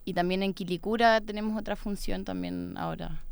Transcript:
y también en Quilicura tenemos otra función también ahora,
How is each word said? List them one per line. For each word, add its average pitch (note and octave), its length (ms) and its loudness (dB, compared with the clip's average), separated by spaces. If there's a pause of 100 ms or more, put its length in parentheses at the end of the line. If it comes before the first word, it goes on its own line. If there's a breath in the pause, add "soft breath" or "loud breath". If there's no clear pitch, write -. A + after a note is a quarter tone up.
y F#3 80 -4
también F3+ 280 2
en F#3+ 120 2
Quilicura A3 680 4
tenemos G#3+ 380 -4
otra G#3 160 -4
función G3 480 -2
también F2+ 540 -4
ahora, - 440 -4 (100)